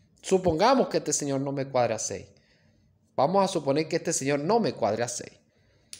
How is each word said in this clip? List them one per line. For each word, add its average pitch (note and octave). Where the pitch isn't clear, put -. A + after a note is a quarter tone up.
Supongamos F#3
que -
este D3+
señor C#3
no C#3
me C#3
cuadre B2
a G#2+
seis. F2+
Vamos F3+
a F#3
suponer D3+
que E3+
este E3
señor C#3+
no G3
me D3
cuadre A2
a A#2+
seis. -